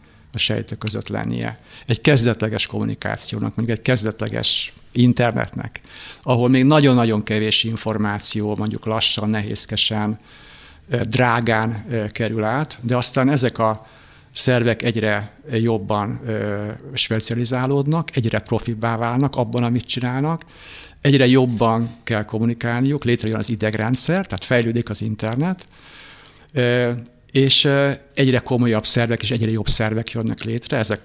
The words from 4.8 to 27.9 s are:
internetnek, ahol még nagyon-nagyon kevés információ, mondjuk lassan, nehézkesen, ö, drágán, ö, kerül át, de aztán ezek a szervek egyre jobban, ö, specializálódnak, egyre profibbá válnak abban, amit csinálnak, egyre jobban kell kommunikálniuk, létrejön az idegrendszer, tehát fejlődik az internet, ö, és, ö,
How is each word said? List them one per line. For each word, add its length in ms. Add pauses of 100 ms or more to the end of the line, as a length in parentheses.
internetnek, 880 (420)
ahol 260
még 160
nagyon-nagyon 580
kevés 420
információ, 920
mondjuk 300
lassan, 440
nehézkesen, 880 (720)
ö, 140
drágán, 840
ö, 160
kerül 380
át, 380
de 140
aztán 340
ezek 280
a 280 (460)
szervek 500
egyre 500 (180)
jobban, 760
ö, 400 (280)
specializálódnak, 1200
egyre 220
profibbá 580
válnak 400
abban, 260
amit 240
csinálnak, 560 (580)
egyre 260
jobban 800
kell 200
kommunikálniuk, 800
létrejön 340
az 120
idegrendszer, 760
tehát 180
fejlődik 440
az 140
internet, 640 (840)
ö, 380 (420)
és, 320
ö, 260 (240)